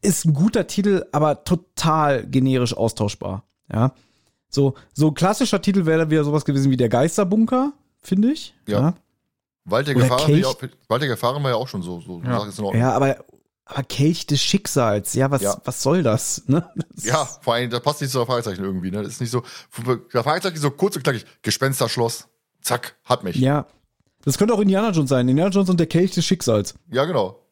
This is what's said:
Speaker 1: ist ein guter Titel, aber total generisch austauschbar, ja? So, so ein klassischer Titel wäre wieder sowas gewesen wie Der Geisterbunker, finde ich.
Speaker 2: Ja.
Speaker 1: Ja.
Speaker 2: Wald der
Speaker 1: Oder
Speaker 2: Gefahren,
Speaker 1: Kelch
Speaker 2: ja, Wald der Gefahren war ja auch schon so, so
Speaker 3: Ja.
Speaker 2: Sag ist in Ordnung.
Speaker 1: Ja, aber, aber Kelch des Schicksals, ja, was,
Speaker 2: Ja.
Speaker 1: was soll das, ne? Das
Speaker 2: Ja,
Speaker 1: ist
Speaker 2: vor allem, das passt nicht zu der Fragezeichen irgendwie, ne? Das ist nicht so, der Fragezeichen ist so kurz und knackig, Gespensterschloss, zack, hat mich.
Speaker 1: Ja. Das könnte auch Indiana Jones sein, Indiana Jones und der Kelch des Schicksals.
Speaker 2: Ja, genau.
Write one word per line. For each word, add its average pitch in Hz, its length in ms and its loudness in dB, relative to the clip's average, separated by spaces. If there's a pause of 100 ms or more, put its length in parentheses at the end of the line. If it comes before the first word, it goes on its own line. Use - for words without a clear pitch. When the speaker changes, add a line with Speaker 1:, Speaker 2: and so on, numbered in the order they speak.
Speaker 1:
ist 202 220 0
ein 160 80 4
guter 190 360 2
Titel, 196 440 0
aber 147 320 0
total 156 840 0
generisch 131 480 2
austauschbar, 104 680 -4 (280)
ja? 120 200 2 (560)
So, 139 260 0 (180)
so 156 160 2
ein 147 60 0
klassischer 202 480 0
Titel 190 220 2
wäre 160 260 2
wieder 156 140 2
sowas 147 200 0
gewesen 139 260 2
wie 127 60 2
Der 123 120 2
Geisterbunker, 214 840 2 (280)
finde 208 300 2
ich. - 240 -6 (140)
Speaker 2:
Ja. 104 120 0
Speaker 1:
Ja. 165 140 2 (720)
Speaker 2:
Wald 139 240 0
der 135 80 0
Speaker 1:
Oder 127 80 6
Speaker 2:
Gefahren, 131 220 2
Speaker 1:
Kelch 151 180 6
Speaker 2:
ja, 131 240 -4 (200)
Wald 120 140 0
der 147 60 -2
Gefahren 123 340 -2
war 135 80 0
ja 120 60 0
auch 127 120 -4
schon 98 140 -8
so, 87 180 -8
so 87 220 -14
Speaker 3:
Ja. 123 180 -2
Speaker 2:
Sag 104 80 -8
ist 98 100 -14
in 107 60 -6
Ordnung. 101 180 0
Speaker 1:
Ja, 127 100 2
aber, 135 320 0 (400)
aber - 200 -8
Kelch - 420 0
des 143 160 0
Schicksals, 113 720 0
ja, 135 160 0
was, 139 100 0
Speaker 2:
Ja. 98 240 0
Speaker 1:
was - 180 -8
soll 165 200 0
das, - 460 -2
ne? 156 200 2 (260)
Das - 100 -14
Speaker 2:
Ja, 156 180 0
Speaker 1:
ist - 220 -10
Speaker 2:
vor 120 100 0
allem, 120 160 -2
das 120 100 -4
passt 147 220 -2
nicht 135 80 -4
zu 131 80 -2
der 120 80 0
Fragezeichen 113 380 -4
irgendwie, 92 260 -4
ne? 104 140 -6
Das 127 100 -10
ist - 60 -12
nicht 120 100 -4
so, 120 120 -2 (720)
der 120 120 2
Fragezeichen 170 320 -2
ist 151 60 -6
so 143 100 0
kurz 202 240 -2
und 143 80 -8
knackig, 123 200 -2 (180)
Gespensterschloss, 120 880 -2 (320)
zack, - 440 -6
hat - 200 0
mich. 87 120 -4
Speaker 1:
Ja. 131 300 2 (580)
Das 143 120 -2
könnte 214 160 2
auch 202 80 2
Indiana 202 300 2
Jones 156 180 0
sein, 127 200 2
Indiana 156 220 2
Jones 190 200 0
und 180 100 2
der 160 60 4
Kelch 180 240 2
des - 160 -2
Schicksals. 113 480 0 (160)
Speaker 2:
Ja, 127 160 0
genau. 117 320 -2 (140)